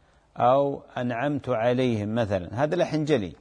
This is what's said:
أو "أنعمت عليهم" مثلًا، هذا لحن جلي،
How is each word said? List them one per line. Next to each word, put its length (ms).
أو 460
"أنعمت 500
عليهم" 680
مثلًا، 500
هذا 120
لحن 280
جلي، 360